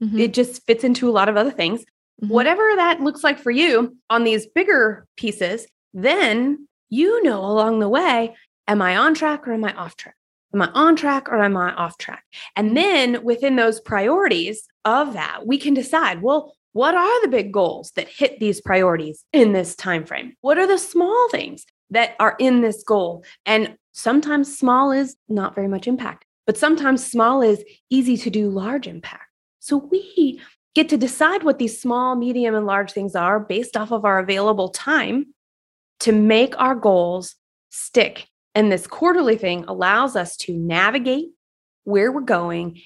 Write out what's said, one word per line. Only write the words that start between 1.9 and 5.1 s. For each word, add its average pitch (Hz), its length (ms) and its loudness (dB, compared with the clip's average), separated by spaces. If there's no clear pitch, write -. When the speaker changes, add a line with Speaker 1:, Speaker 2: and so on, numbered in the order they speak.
Speaker 2:
Whatever 311 300 2
that 339 260 0
looks 294 220 -4
like 285 160 0
for 240 120 -2
you 247 440 2
on 233 120 2
these 220 240 0
bigger 277 580 0